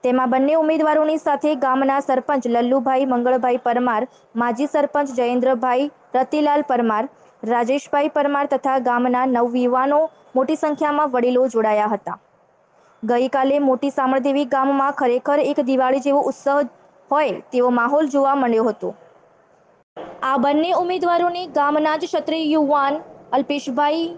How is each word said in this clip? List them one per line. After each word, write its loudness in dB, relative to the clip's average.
તેમાં 2
બંને 2
ઉમેદવારોની 2
સાથે 0
ગામના 0
સરપંચ -2
લલ્લુભાઈ 0
મંગળભાઈ 0
પરમાર, 0
માજી -2
સરપંચ 0
જયેન્દ્રભાઈ 0
રતિલાલ 0
પરમાર, 0
રાજેશભાઈ -2
પરમાર 0
તથા -2
ગામના 0
નવયુવાનો 2
મોટી 0
સંખ્યામાં 0
વડીલો 2
જોડાયા 0
હતા. -10
ગઈકાલે 0
મોટી 0
સામળદેવી 0
ગામમાં 0
ખરેખર 0
એક 0
દિવાળી 0
જેવો 2
ઉત્સવ 0
હોય 0
તેવો 2
માહોલ 0
જોવા 2
મળ્યો 0
હતો. -8
આ -2
બંને 0
ઉમેદવારોને -2
ગામના 0
જ -6
ક્ષત્રિય -2
યુવાન 0
અલ્પેશભાઈ -2